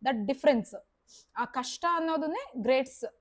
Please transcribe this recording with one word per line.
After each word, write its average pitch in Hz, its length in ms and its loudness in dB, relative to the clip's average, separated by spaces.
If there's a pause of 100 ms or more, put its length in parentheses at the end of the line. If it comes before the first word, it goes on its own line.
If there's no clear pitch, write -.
that 233 280 0
difference. 247 440 2 (600)
ಆ 233 80 0
ಕಷ್ಟ 254 460 -6
ಅನ್ನೋದನ್ನೇ 320 680 -2
ಗ್ರೇಟ್ಸ್-, 262 640 0